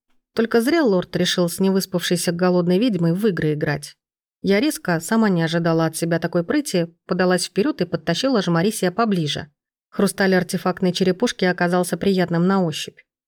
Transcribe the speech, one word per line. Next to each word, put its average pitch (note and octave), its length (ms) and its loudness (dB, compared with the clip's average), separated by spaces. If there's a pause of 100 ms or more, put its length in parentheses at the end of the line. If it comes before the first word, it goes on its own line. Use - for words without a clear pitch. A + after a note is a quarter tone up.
(340)
Только A#3 260 2
зря D4+ 220 2
лорд F#3+ 340 0
решил F3 320 0
с - 120 -6
невыспавшейся F#3 720 0
голодной F3+ 460 2
ведьмой F3+ 340 2
в G3 140 0
игры D#3+ 280 0
играть. D3 420 -6 (460)
Я G3 180 2
резко, G#3 400 -2
сама A3 280 2
не F3 140 2
ожидала E3 420 0
от D#3+ 120 -4
себя E3+ 220 -2
такой E3+ 260 -2
прыти, A#3 420 -2 (200)
подалась F3+ 380 0
вперед B3+ 380 -2
и - 20 0
подтащила F3 560 -2
Жмарисия F3+ 500 0
поближе. F3+ 580 -2 (420)
Хрусталь F#3+ 440 0
артефактной F3+ 580 0
черепушки F#3 520 0
оказался F3+ 540 0
приятным F3 480 0
на F#3+ 180 2
ощупь. - 340 -6 (280)